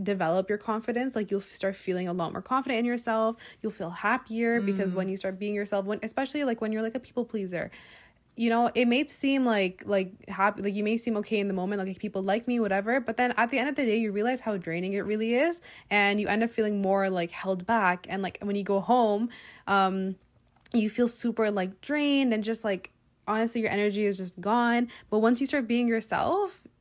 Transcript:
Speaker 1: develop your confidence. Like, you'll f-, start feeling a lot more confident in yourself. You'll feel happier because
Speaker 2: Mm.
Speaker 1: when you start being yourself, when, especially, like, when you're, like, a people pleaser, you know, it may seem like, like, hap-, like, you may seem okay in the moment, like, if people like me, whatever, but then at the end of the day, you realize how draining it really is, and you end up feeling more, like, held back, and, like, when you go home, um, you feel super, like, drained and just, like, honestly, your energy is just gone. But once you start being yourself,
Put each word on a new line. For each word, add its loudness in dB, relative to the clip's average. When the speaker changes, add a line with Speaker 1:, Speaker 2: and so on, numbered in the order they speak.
Speaker 1:
develop 2
your 0
confidence. -2
Like, -2
you'll 0
f-, -12
start -2
feeling -4
a -2
lot -2
more -6
confident 0
in 0
yourself. 0
You'll -6
feel -8
happier 0
because 0
Speaker 2:
Mm. -4
Speaker 1:
when 0
you -4
start -6
being -4
yourself, -2
when, -4
especially, -4
like, -2
when -2
you're, -2
like, -4
a -6
people -6
pleaser, -6
you 0
know, 4
it 4
may 2
seem 0
like, 0
like, -2
hap-, 0
like, -2
you -2
may 2
seem -2
okay -2
in 0
the -2
moment, -2
like, -4
if -8
people -4
like 0
me, 0
whatever, 2
but -4
then 2
at 4
the 2
end 0
of -4
the 0
day, 2
you 0
realize 0
how -4
draining -4
it -2
really 0
is, 2
and 4
you 0
end 2
up 0
feeling 0
more, 2
like, -2
held -4
back, 2
and, -4
like, -6
when -2
you -2
go 0
home, 4
um, 2
you 2
feel 2
super, 0
like, -2
drained 2
and 0
just, -4
like, -2
honestly, 0
your 0
energy 0
is 0
just -10
gone. 2
But 2
once 6
you 0
start 0
being 2
yourself, 0